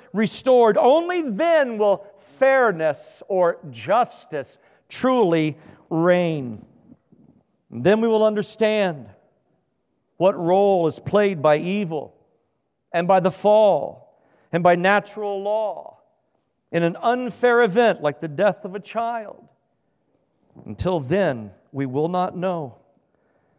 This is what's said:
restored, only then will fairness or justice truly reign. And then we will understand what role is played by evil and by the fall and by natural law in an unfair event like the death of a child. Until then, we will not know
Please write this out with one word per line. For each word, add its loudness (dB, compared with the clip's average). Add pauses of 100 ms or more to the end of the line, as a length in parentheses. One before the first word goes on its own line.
(140)
restored, 2
only 2
then 0
will 0 (100)
fairness 0
or 0 (120)
justice -4 (320)
truly 0 (320)
reign. 0 (1080)
And -10
then 4
we 0
will 2
understand -2 (1040)
what 2
role 2
is -2
played 0
by 4
evil -6 (760)
and -2
by 2
the 0
fall 0 (260)
and -2
by 6
natural -2
law -6 (720)
in 0
an 0
unfair 0
event 2
like -4
the -8
death -2
of -12
a -10
child. -10 (1160)
Until -4
then, -4 (200)
we -6
will -4
not -4
know -8 (800)